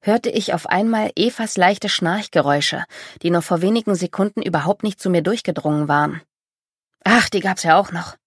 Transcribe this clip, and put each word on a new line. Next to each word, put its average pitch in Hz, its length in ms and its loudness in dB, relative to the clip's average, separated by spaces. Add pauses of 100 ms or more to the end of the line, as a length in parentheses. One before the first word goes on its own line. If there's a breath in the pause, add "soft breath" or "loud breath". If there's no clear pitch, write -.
hörte 226 280 2
ich - 240 -2
auf - 140 -4
einmal 214 480 0
Evas 220 400 -2
leichte 196 320 2
Schnarchgeräusche, 151 960 0 (380 loud breath)
die 170 80 -2
noch 170 140 2
vor 170 180 0
wenigen 208 340 0
Sekunden 196 460 -4
überhaupt 165 420 -2
nicht 208 160 -4
zu 190 100 -2
mir 175 120 2
durchgedrungen 151 640 -2
waren. 147 340 0 (840)
Ach, 220 240 4
die 202 100 -2
gab's 185 240 -4
ja 165 140 8
auch 196 140 2
noch. 170 240 -10 (120)